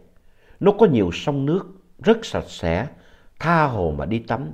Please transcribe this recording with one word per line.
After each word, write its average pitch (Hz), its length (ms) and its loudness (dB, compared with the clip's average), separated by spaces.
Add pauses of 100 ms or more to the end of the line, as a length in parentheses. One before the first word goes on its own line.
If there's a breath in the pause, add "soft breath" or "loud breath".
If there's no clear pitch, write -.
(600)
Nó 185 180 4
có 233 80 8
nhiều 110 260 4
sông 139 340 -4
nước, 175 200 -2 (380)
rất 226 200 2
sạch - 240 -6
sẽ, 87 380 -2 (520 soft breath)
tha 165 260 2
hồ 98 340 -2
mà 71 80 -4
đi 110 120 -4
tắm 117 360 -6